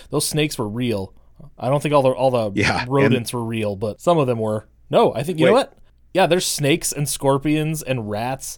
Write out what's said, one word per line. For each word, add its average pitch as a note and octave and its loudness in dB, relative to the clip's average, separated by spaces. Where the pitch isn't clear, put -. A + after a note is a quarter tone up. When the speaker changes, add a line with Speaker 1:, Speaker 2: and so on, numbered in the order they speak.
Speaker 1:
those D3 -2
snakes D3+ -2
were A2 -4
real. A2 -4
I B2 -4
don't C#3+ 0
think D3 -2
all D3 6
the, C3 4
all C3 2
the A2 0
Speaker 2:
Yeah, G#2 0
and B2 -6
Speaker 1:
rodents B2+ 2
were A#2+ -4
real, A2 -4
but G2+ -8
some E3+ 2
of C3+ 2
them A#2 0
were. G#2+ -4
No, G#3 4
I - -6
think, D#3 -4
you D#3+ 6
know G3 6
Speaker 2:
Wait. B3+ 6
Speaker 1:
what? - -12
Yeah, F3+ 4
there's F3+ 2
snakes D3 0
and C#3+ -4
scorpions D3+ 0
and B2 -6
rats A#2 -6